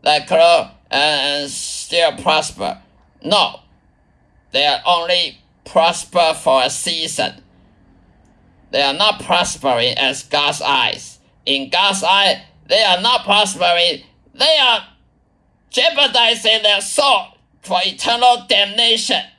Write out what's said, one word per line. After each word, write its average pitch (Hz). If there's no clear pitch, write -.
that 147
girl, 170
and, 143
and 139
still -
prosper. -
No. 190
They 139
are 139
only 175
prosper 170
for 131
a 139
season. 160
They 139
are 139
not 202
prospering 135
as 131
God's 147
eyes. -
In 139
God's 196
eye, 190
they 214
are 185
not 240
prospering. 175
They 302
are 233
jeopardizing 233
their 208
soul 269
for 180
eternal 233
damnation. 214